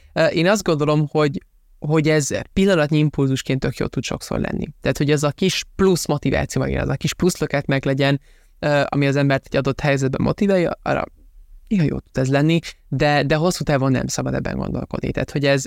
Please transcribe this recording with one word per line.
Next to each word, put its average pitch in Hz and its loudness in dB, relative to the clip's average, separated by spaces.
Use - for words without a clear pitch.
Ö, 160 2
én 165 2
azt 208 2
gondolom, 151 2
hogy, 151 0
hogy 156 0
ez 156 2
pillanatnyi 170 4
impulzusként 135 0
tök 131 -4
jó - -4
tud - -6
sokszor - -6
lenni. - -4
Tehát, 139 -2
hogy 147 0
ez 147 2
a 147 0
kis - -2
plusz 190 2
motiváció 143 -2
megint, 135 -2
az 135 -2
a 135 -2
kis - -4
plusz - 0
löket 156 -4
meglegyen, 139 0
ö, 147 2
ami 143 0
az 139 2
embert 139 0
egy - -2
adott 135 0
helyzetben 135 0
motiválja, 180 0
arra - -2
néha 185 2
jó 131 0
tud - -4
ez 131 0
lenni, 151 4
de, 147 2
de 143 2
hosszú 160 0
távon 135 2
nem 127 0
szabad 131 -4
ebben 131 -4
gondolkodni. - -6
Tehát, - -4
hogy 139 -4
ez, 139 2